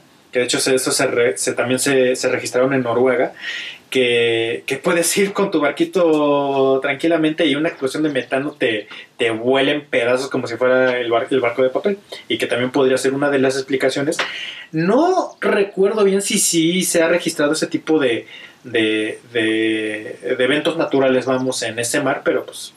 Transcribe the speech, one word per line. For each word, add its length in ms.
que 80
de 60
hecho 140
se, 160
eso 160
se 160
re-, 300
se, 160
también 260
se, 360
se 140
registraron 440
en 100
Noruega, 500
que, 800
que 100
puedes 400
ir 160
con 180
tu 100
barquito 1200
tranquilamente 640
y 100
una 140
explosión 340
de 60
metano 420
te, 360
te 140
vuela 400
en 140
pedazos 440
como 180
si 100
fuera 420
el 100
bar-, 220
el 80
barco 240
de 60
papel, 280
y 100
que 80
también 260
podría 260
ser 160
una 160
de 100
las 160
explicaciones. 640
No 680
recuerdo 640
bien 180
si 180
sí 440
se 200
ha 40
registrado 460
ese 140
tipo 320
de, 280
de, 560
de, 1040
de 60
eventos 340
naturales, 480
vamos, 380
en 160
ese 220
mar, 240
pero 200
pues 320